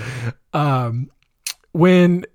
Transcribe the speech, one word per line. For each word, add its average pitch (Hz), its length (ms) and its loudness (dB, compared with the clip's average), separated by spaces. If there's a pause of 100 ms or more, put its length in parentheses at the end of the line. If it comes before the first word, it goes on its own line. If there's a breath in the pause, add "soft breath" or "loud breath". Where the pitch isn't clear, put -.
(520 loud breath)
Um, 131 580 -4 (640)
when 180 640 4